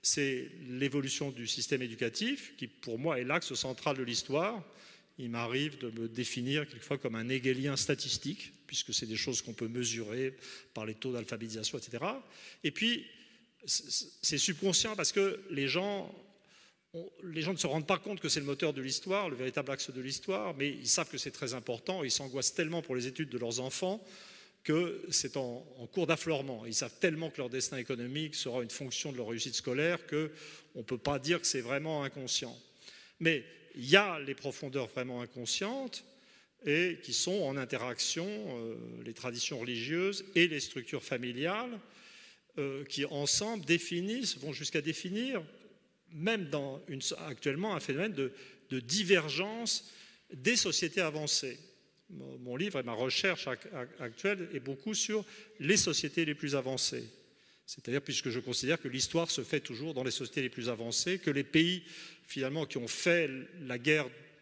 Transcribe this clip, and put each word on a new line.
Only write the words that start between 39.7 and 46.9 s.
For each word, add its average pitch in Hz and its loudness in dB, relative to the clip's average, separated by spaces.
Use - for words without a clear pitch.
et 175 8
les 151 0
structures - -4
familiales, 156 -2
euh, 139 -4
qui 139 -2
ensemble 160 0
définissent, 175 2
vont 139 -4
jusqu'à 151 0
définir, 190 -2
même 185 0
dans 139 -2
une, 135 -6